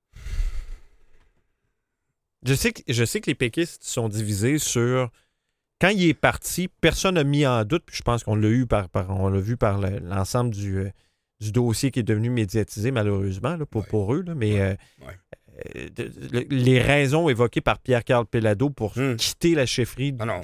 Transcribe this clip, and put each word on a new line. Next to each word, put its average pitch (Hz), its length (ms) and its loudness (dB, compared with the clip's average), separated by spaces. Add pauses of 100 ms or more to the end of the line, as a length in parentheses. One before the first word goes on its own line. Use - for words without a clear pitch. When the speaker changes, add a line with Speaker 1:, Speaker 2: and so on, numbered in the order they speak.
(2500)
Speaker 1:
Je 127 100 2
sais 226 180 2
que, - 160 -8
je 120 160 0
sais 160 160 -2
que - 100 -12
les 143 60 0
péquistes 143 480 -4
sont 117 240 -4
divisés 107 520 0
sur, 123 520 0 (720)
quand 175 80 4
il 190 180 4
est 151 60 4
parti, - 560 -2 (120)
personne 180 340 2
n'a 156 80 4
mis 143 220 2
en 120 200 2
doute, 151 200 0
puis - 120 -14
je - 40 -10
pense 120 220 0
qu'on 107 120 0
l'a 107 140 4
eu 123 160 4
par, 104 240 0
par, 95 200 -2
on 95 200 0
l'a 98 120 2
vu 113 160 -2
par 101 220 2
le, 98 200 -2
l'ensemble 98 520 -2
du, 101 280 -4
euh, 98 100 -4 (520)
du 104 100 -6
dossier 120 400 0
qui - 80 -4
est 117 40 0
devenu 110 260 0
médiatisé, 110 600 -2
malheureusement, 104 680 -2
là, 151 80 -6
pour, 113 160 -4
Speaker 2:
Ouais. - 80 -8
Speaker 1:
pour 107 260 0
eux, 190 100 -2
là, 170 100 -8
mais, 110 180 0
Speaker 2:
Ouais. 101 80 2 (400)
Speaker 1:
euh, 67 40 -20
Speaker 2:
Ouais. 65 80 -14 (640)
Speaker 1:
euh, 67 180 -12
de, - 140 -8
de, - 240 -14
le, 123 180 -2
les 127 320 4
raisons 143 460 2
évoquées 120 340 2
par 110 180 0
Pierre-Carl 120 460 2
Pelado 110 440 2
pour 117 280 -6
Speaker 2:
Hmm. 127 200 0
Speaker 1:
quitter - 360 0
la 143 120 2
chefferie 131 540 -2
Speaker 2:
Ah 110 60 -6
non. 101 180 -4